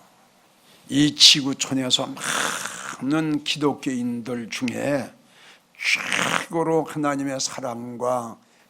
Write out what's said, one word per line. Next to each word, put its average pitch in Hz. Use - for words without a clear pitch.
이 143
지구촌에서 131
많은 151
기독교인들 123
중에 120
최고로 -
하나님의 139
사랑과 120